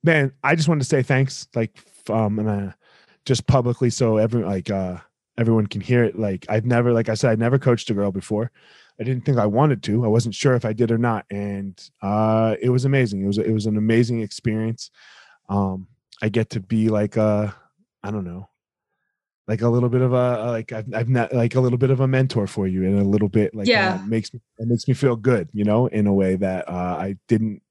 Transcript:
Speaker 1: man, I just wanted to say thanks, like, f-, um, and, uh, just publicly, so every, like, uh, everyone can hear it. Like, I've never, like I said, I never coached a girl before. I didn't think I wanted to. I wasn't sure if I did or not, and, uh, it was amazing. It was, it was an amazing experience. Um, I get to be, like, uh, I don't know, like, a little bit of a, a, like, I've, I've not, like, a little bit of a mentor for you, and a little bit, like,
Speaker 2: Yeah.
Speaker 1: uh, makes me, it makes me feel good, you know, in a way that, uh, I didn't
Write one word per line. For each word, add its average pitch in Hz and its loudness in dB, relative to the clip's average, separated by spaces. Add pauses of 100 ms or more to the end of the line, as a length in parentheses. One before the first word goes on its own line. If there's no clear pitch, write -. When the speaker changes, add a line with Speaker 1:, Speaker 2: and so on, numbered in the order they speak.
Speaker 1:
man, 147 2 (120)
I 143 2
just 156 0
wanted 156 2
to 131 -4
say 143 2
thanks, 135 0
like, 113 -2
f-, - -20
um, 107 0
and, 107 -2
uh, 101 -4 (540)
just 123 -2
publicly, 123 2
so 113 0
every, 110 0
like, 95 -4
uh, 92 -4 (400)
everyone 113 2
can 104 -8
hear 120 2
it. 101 -2
Like, 101 -4
I've 107 0
never, 120 2
like 113 0
I 110 0
said, 117 2
I 110 2
never 117 2
coached 127 0
a 113 0
girl 101 0
before. 104 -4 (480)
I 110 -8
didn't 123 -4
think 135 2
I 107 2
wanted 123 2
to. 113 0
I - 2
wasn't 113 0
sure 135 2
if 120 0
I 110 -2
did 113 0
or 117 2
not, 117 -2
and, 101 -8 (240)
uh, 110 0
it 120 0
was 127 0
amazing. 120 0
It 98 0
was, 101 0
it 107 0
was 107 -2
an 107 0
amazing 113 2
experience. 110 -6 (580)
Um, 95 -2 (340)
I 110 -2
get 110 -2
to 113 -6
be, 110 0
like, 107 -2
uh, 104 2 (540)
I 98 -8
don't 104 -6
know, 90 -14 (1000)
like, 104 -2
a 117 2
little 123 2
bit 123 2
of 127 2
a, - 2 (300)
a, - -2
like, 113 -6
I've, 107 -10
I've 113 -2
not, 123 0
like, 120 2
a 131 4
little 127 2
bit 131 2
of 131 2
a 135 2
mentor 131 2
for 98 -2
you, 92 0
and 98 2
a 101 2
little 101 2
bit, 104 0
like, 101 -4
Speaker 2:
Yeah. 110 2
Speaker 1:
uh, 95 -12
makes 107 -4
me, 120 -16 (200)
it 113 -6
makes 117 0
me 131 2
feel 127 2
good, 107 0
you 104 -2
know, 110 4
in 104 0
a 101 2
way 95 2
that, 92 -4
uh, - -8 (280)
I 95 -6 (120)
didn't 110 0